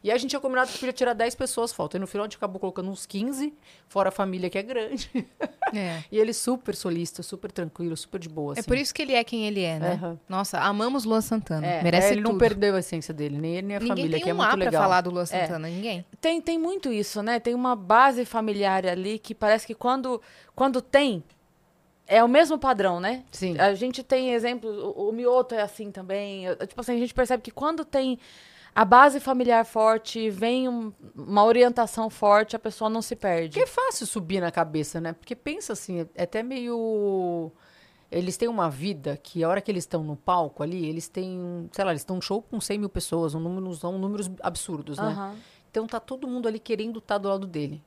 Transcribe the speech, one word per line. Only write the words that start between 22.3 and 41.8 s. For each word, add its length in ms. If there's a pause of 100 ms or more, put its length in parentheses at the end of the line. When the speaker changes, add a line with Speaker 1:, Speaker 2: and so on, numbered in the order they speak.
Speaker 3:
padrão, 400
né? 320
Speaker 1:
Sim. 260
Speaker 3:
A 160
gente 300
tem 300
exemplos, 440
o, 340
o 20
Mioto 420
é 80
assim 300
também. 540
Eu, 100 (100)
tipo 140
assim, 160
a 20
gente 160
percebe 300
que 80
quando 320
tem 340 (560)
a 100
base 360
familiar 440
forte, 680
vem 380
um, 240 (220)
uma 300
orientação 640
forte, 460
a 40
pessoa 300
não 140
se 140
perde. 420
Speaker 1:
Que 60
é 20
fácil 400
subir 340
na 100
cabeça, 500
né? 120
Porque 220
pensa 380
assim, 420
é 80
até 200
meio, 1080 (600)
eles 260
têm 120
uma 220
vida 460
que 260
a 60
hora 120
que 100
eles 160
tão 180
no 120
palco 460
ali, 260
eles 200
têm, 640
sei 120